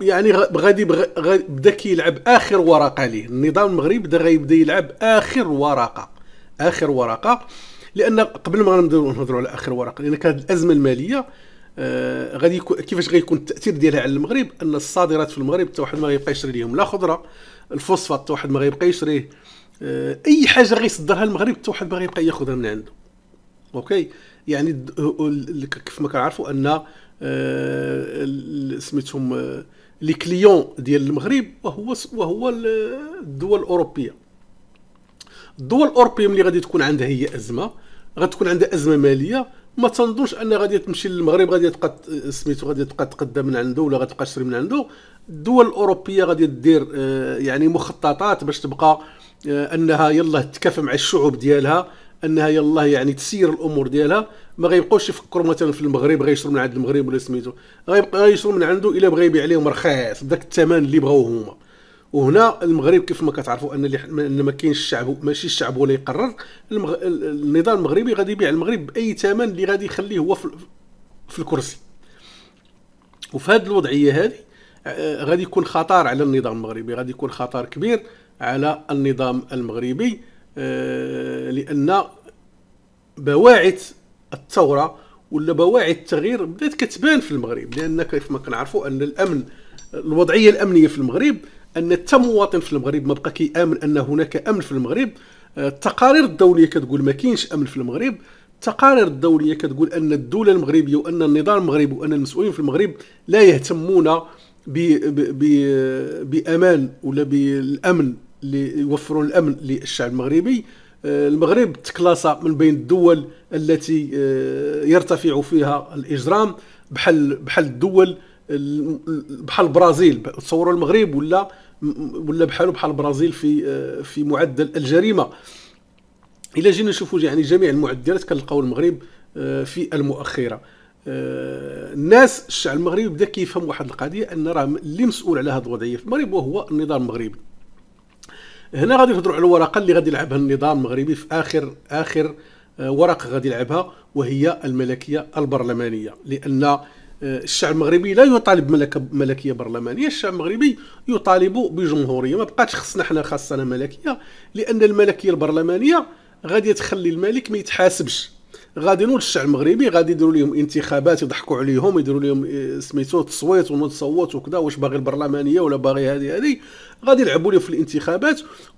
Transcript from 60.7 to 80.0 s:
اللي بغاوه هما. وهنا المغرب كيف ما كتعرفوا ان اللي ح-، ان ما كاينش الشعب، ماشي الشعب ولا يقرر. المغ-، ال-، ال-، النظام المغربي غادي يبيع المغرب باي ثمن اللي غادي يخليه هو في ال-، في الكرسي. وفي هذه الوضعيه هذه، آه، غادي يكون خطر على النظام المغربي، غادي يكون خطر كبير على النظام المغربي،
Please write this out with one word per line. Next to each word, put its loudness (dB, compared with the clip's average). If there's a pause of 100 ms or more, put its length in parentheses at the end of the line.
اللي 2
بغاوه 4
هما. -6 (580)
وهنا 4
المغرب 4
كيف -6
ما 0
كتعرفوا -6
ان -2
اللي -2
ح-، -10
ان -2
ما 2
كاينش 0
الشعب، -4
ماشي -4
الشعب -4
ولا 2
يقرر. -4 (360)
المغ-، -4
ال-، -6
ال-، -4
النظام 2
المغربي 0
غادي -2
يبيع -2
المغرب -2
باي -4
ثمن -2
اللي -6
غادي -2
يخليه -6
هو 0
في -8
ال-، -10 (800)
في -14
الكرسي. -6 (1600)
وفي 0
هذه 4
الوضعيه 2
هذه، -2 (540)
آه، -6
غادي 0
يكون -2
خطر 2
على 0
النظام 0
المغربي، -10
غادي -8
يكون -8
خطر -8
كبير -4 (380)
على -2 (100)
النظام -2
المغربي، -4 (380)